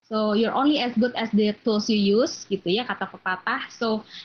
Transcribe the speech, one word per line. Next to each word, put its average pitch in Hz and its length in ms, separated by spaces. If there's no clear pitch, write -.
so 214 320
you're 226 160
only 285 240
as 247 160
good 240 240
as 226 160
the 208 160
tools 208 240
you 214 80
use 208 480
gitu 190 240
ya, 233 160
kata 196 240
pepatah. 208 640
So 220 320